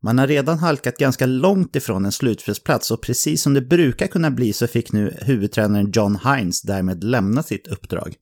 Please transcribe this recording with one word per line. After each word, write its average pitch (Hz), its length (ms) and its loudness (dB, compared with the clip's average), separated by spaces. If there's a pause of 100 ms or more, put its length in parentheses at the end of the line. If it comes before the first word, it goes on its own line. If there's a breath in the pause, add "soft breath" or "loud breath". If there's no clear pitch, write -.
Man 113 140 2
har 135 100 4
redan 147 320 0
halkat 147 380 -2
ganska 135 280 0
långt 170 500 2
ifrån 98 300 -2
en 101 60 -2
slutspelsplats, 113 800 -2
och 113 100 -4
precis 156 400 -2
som 143 120 2
det 139 80 4
brukar 151 460 2
kunna 165 240 0
bli 117 220 0
så 120 140 0
fick - 240 -2
nu 104 300 0
huvudtränaren 104 720 2
John 101 320 2
Hynes 123 380 0
därmed 95 420 -2
lämna 113 400 0
sitt - 240 -8
uppdrag. - 540 -8